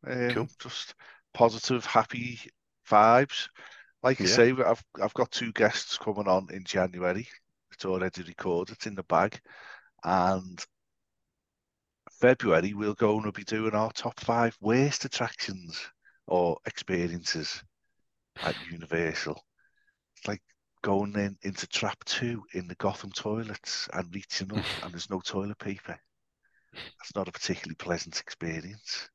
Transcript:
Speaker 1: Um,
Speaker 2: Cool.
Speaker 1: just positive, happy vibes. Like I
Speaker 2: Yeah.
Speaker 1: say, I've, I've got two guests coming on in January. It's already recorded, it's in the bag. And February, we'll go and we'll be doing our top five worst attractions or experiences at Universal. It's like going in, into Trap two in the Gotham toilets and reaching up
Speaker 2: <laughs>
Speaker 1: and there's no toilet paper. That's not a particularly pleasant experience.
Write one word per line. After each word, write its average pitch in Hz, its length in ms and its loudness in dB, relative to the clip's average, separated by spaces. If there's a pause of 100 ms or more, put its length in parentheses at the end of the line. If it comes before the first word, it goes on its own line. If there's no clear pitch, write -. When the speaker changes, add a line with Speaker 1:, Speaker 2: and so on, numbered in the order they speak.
Speaker 1:
Um, 123 420 0
Speaker 2:
Cool. - 0 - (120)
Speaker 1:
just - 340 -10 (400)
positive, 117 500 4
happy 120 560 0 (480)
vibes. 113 600 8 (540)
Like 131 200 4
I - 20 0
Speaker 2:
Yeah. - 20 4
Speaker 1:
say, 117 260 8
I've, 127 320 2 (180)
I've 101 120 -2
got 123 180 0
two 117 200 -4
guests - 460 2
coming 101 300 -2
on 92 240 4
in 95 120 -10
January. 90 640 0 (440)
It's - 140 -16
already 92 380 -2
recorded, 90 520 -2
it's - 100 -8
in 104 100 -6
the 95 80 -8
bag. 90 360 2 (640)
And 92 600 2 (1600)
February, 101 540 6
we'll 104 180 0
go 107 220 4
and 107 80 0
we'll 104 100 -4
be 101 120 -10
doing 110 300 -2
our 107 180 0
top - 280 -8
five 117 400 2
worst 131 460 2
attractions 92 840 -6 (360)
or 87 400 2
experiences 87 960 -4 (800)
at - 180 -4
Universal. 82 840 -4 (720)
It's - 120 -8
like 104 140 -6 (400)
going 101 340 0
in, 101 260 -2
into 98 260 -6
Trap - 360 -4
two 120 400 -4 (100)
in 90 140 -6
the 90 80 -12
Gotham 98 360 -4
toilets 107 840 -6
and 87 200 -6
reaching 98 380 -6
up 107 220 -4
Speaker 2:
<laughs> - 80 -10
Speaker 1:
and 90 120 -10
there's 85 160 -10
no 95 100 -4
toilet 101 380 -6
paper. 98 400 -10 (1000)
That's - 180 -16
not 95 120 -4
a 90 40 -14
particularly - 440 -6
pleasant 85 440 -4
experience. 85 960 -10